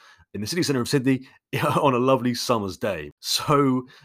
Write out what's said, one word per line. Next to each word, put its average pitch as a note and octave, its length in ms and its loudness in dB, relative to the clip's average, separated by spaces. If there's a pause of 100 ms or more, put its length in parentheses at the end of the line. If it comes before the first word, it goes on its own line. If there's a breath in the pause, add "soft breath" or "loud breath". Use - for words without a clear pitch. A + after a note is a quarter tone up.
(340 loud breath)
In G2+ 60 -10
the G#2 60 -8
city E3+ 160 -2
centre C3+ 200 0
of A2+ 60 -6
Sydney C3 380 2 (260 loud breath)
<laughs> D3 300 0
on C#3 120 4
a A#2+ 40 2
lovely B2 360 2
summer's G#2+ 420 -2
day. E2 420 -6
So C3+ 720 0 (160 loud breath)